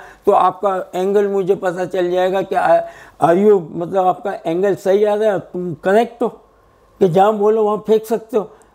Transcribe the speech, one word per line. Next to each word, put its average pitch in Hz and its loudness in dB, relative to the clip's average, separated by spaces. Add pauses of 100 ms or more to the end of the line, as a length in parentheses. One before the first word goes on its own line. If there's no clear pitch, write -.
(260)
तो 208 4
आपका 185 0
एंगल 202 0
मुझे 196 -2
पता 180 -4
चल 175 -4
जाएगा 185 0
कि 190 -8
आ-, 170 2 (420)
are 180 4
you, 202 6 (100)
मतलब 180 -2
आपका 185 -2 (120)
एंगल 180 -2
सही 196 0
आ 208 0
रहा 214 0
है, 180 -4
तुम 180 -8
करेक्ट 214 0
हो, 233 0 (720)
कि 190 2
जहाँ 190 4
बोलो 214 0
वहाँ 208 -2
फेंक 220 0
सकते 226 -6
हो। 196 0 (320)